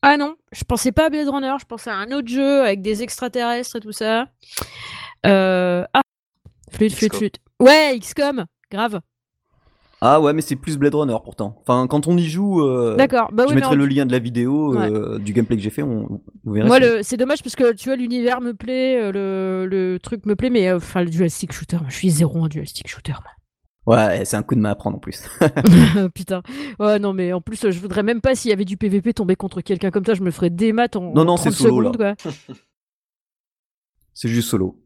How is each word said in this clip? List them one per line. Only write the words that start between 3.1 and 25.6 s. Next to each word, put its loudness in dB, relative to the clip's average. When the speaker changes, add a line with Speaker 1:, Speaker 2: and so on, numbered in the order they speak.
Speaker 1:
et -6
tout -14
ça. -2
Euh... 2
Ah, 4
flûte, 0
flûte, -2
Speaker 2:
X 2
com. -6
Speaker 1:
flûte. -4
Ouais, 8
X -12
com, -2
grave. -4
Speaker 3:
Ah 6
ouais, 4
mais -2
c'est -4
plus -8
Blade 2
Runner 0
pourtant. -10
Enfin, 2
quand -2
on 4
y 2
joue, -2
euh, 0
Speaker 1:
D'accord, 2
bah 2
Speaker 3:
je 2
Speaker 1:
oui, 2
Speaker 3:
mettrai 2
Speaker 1:
mais 2
en 2
Speaker 3:
le -
lien 0
de 0
la 2
vidéo, 0
Speaker 1:
Ouais. 0
Speaker 3:
euh, -4
du -6
gameplay 0
que -4
j'ai -2
fait, -8
on, -6
vous -6
verrez 2
Speaker 1:
Moi, 8
Speaker 3:
si 8
Speaker 1:
le... 4
c'est -6
dommage -2
parce -12
que, 2
tu -8
vois, -2
l'univers -2
me -6
plaît, -2
euh, -4
le... -4
le... -2
truc -10
me 0
plaît, -2
mais, 2
euh, 2
enfin, -2
le -2
dual 0
stick -10
shooter, -6
moi, -4
je -10
suis 0
zéro 2
en 0
dual -8
stick -14
shooter, -10
moi. -14
Speaker 3:
Ouais, 2
c'est -6
un -2
coup -2
de 2
main 0
à -2
prendre -6
en -12
plus. -14
<laughs> 8